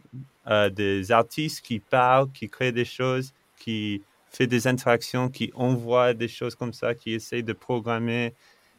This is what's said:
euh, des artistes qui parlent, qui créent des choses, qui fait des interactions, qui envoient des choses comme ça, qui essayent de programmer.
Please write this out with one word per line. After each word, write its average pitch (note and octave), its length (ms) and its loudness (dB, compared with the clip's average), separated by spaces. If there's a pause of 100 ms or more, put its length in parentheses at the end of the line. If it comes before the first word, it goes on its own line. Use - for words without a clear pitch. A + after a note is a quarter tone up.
(480)
euh, G#2 220 4
des G2 420 0
artistes A#2 500 0
qui A2+ 180 -6
parlent, C3 520 4
qui A2+ 180 -12
créent B2+ 220 -2
des A#2+ 140 0
choses, C3 480 -4 (240)
qui G#2+ 460 -4 (260)
fait - 160 0
des B2 220 2
interactions, B2+ 600 0
qui C3 260 -6
envoient B2 580 2
des A#2 140 -4
choses A#2+ 280 -6
comme A#2+ 180 -8
ça, A#2 200 -2
qui A2+ 200 -8
essayent A#2 300 -6
de A2+ 100 -4
programmer. A#2 800 -2 (460)